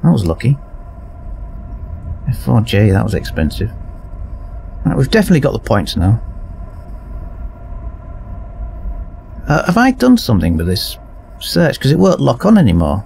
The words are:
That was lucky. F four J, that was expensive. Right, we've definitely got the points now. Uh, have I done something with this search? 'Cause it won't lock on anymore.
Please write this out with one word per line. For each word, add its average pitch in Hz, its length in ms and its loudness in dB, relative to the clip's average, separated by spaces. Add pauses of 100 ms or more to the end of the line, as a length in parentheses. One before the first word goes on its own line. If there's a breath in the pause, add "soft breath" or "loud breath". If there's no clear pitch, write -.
That - 80 6
was 120 140 2
lucky. 117 300 2 (1700)
F - 80 0
four 120 240 4
J, 104 300 4
that 95 120 4
was 104 120 -2
expensive. - 560 -2 (1120)
Right, - 120 2
we've 135 120 2
definitely 196 300 4
got 135 140 2
the - 60 -2
points - 380 0
now. 98 240 4 (3250)
Uh, - 180 2
have 175 120 2
I 254 140 6
done 254 260 6
something 85 400 2
with 82 100 0
this - 300 -2 (420)
search? - 400 0
'Cause 135 120 2
it 151 60 4
won't 190 220 4
lock 135 260 2
on 214 120 8
anymore. 85 480 4